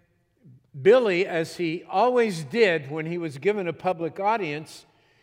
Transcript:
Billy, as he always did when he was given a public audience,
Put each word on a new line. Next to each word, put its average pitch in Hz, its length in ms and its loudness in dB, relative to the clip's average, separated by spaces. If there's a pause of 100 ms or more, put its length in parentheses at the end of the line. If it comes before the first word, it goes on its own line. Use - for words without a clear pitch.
(800)
Billy, 196 460 6
as 165 300 -4
he 170 320 -4
always 220 560 2
did 160 460 2
when 156 160 -6
he 170 100 -4
was 160 220 -6
given 190 280 -2
a 165 60 -4
public 165 480 -4
audience, 185 640 -4 (380)